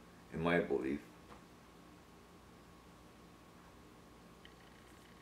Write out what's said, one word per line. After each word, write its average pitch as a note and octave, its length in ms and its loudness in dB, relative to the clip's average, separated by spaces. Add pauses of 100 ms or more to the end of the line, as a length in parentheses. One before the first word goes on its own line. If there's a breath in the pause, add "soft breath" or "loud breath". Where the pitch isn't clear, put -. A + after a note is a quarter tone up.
(320)
in D#2+ 100 4
my E2+ 180 12
belief. C#2 400 6 (4000)